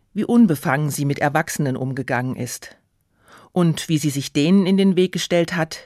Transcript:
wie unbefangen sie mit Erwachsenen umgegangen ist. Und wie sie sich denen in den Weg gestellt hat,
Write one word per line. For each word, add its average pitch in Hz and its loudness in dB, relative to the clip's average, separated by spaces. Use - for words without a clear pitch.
wie 208 -4
unbefangen 151 2
sie 143 -4
mit 139 -2
Erwachsenen 147 -2
umgegangen 127 -6
ist. - -12
Und 170 0
wie 165 2
sie 147 -2
sich 135 -6
denen 175 4
in 190 2
den 196 4
Weg 185 2
gestellt 170 -2
hat, 160 -4